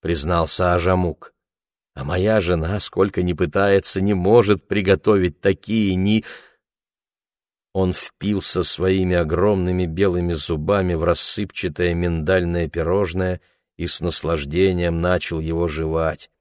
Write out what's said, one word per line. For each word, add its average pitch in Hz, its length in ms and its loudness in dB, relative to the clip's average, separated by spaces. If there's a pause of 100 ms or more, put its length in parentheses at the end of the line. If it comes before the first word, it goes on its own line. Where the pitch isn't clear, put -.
признался 85 720 0
Ажамук. 90 600 0 (600)
«А 69 100 -12
моя 92 360 2
жена, 87 400 0
сколько 95 420 0
ни 90 120 0
пытается, 98 680 0
не 101 140 2
может 98 520 4
приготовить 95 760 2
такие 101 540 0
ни». 104 300 2 (1500)
Он 95 200 2
впился 95 720 -4
своими 92 500 0
огромными 90 720 0
белыми 87 460 0
зубами 85 640 0
в 80 100 -2
рассыпчатое 87 920 -2
миндальное 85 760 0
пирожное 90 720 -2 (360)
и 85 100 -6
с - 140 -4
наслаждением 85 1000 0
начал 87 380 -2
его 82 300 -2
жевать. 80 600 -4 (100)